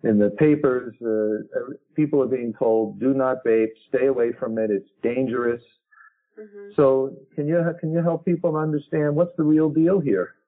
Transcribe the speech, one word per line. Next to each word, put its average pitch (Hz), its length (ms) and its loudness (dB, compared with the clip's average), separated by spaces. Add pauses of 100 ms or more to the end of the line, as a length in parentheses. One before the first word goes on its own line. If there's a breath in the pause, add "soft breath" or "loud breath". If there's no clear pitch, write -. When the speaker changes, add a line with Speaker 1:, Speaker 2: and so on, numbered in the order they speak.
Speaker 1:
in 107 160 2
the 104 120 4
papers, 131 680 0
uh, 110 720 -4 (240)
people 147 260 2
are 127 60 0
being 120 260 -4
told, 113 460 0
"Do 131 140 0
not 131 320 -2
vape, 113 260 2 (160)
stay 131 200 2
away 120 260 0
from 113 240 -6
it, 110 120 -2
it's 98 200 -2 (120)
dangerous." 120 640 -2 (760 soft breath)
Speaker 2:
Mm-hmm. 202 380 -20
Speaker 1:
So 135 400 2 (180)
can 147 140 -6
you, 170 160 2 (160)
can 160 140 -4
you 170 100 0
help 165 220 -2
people 165 320 0
understand 151 580 -2
what's 175 220 0
the 160 60 0
real 156 260 4
deal 165 320 2
here? 98 340 -2 (120)